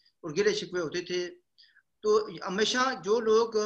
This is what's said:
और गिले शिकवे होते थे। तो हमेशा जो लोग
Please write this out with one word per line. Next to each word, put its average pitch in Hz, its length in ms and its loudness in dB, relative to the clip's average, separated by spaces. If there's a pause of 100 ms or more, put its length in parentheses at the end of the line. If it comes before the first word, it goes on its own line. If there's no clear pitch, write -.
(240)
और 160 80 -8
गिले 202 200 2
शिकवे 180 280 -4
होते 165 220 -4
थे। 180 240 -4 (760)
तो 214 340 2 (100)
हमेशा 220 480 0
जो 202 260 0
लोग 226 340 2 (120)